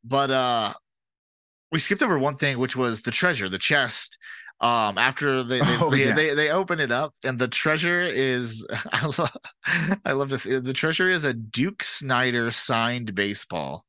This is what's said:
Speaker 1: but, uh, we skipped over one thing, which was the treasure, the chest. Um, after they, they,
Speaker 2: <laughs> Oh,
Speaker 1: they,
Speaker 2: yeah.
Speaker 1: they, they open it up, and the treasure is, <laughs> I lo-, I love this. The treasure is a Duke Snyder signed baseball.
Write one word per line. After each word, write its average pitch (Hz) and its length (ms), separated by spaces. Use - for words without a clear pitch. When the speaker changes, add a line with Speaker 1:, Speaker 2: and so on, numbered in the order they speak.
Speaker 1:
but, 135 260
uh, 123 440
we 160 80
skipped 202 240
over 180 140
one 139 180
thing, 135 240
which 127 160
was 120 260
the 123 80
treasure, 120 380
the 92 100
chest. - 600
Um, 113 360
after 131 460
they, 123 160
they, 123 180
Speaker 2:
<laughs> - 40
Oh, 160 100
Speaker 1:
they, 135 140
Speaker 2:
yeah. 120 100
Speaker 1:
they, 151 200
they 147 160
open 175 280
it 131 140
up, 131 200
and 127 120
the 123 120
treasure 170 540
is, 123 640
<laughs> - 140
I - 260
lo-, - 840
I - 80
love 139 160
this. 135 160
The 127 280
treasure 160 380
is 165 140
a 131 100
Duke 117 480
Snyder 123 680
signed 117 640
baseball. 90 720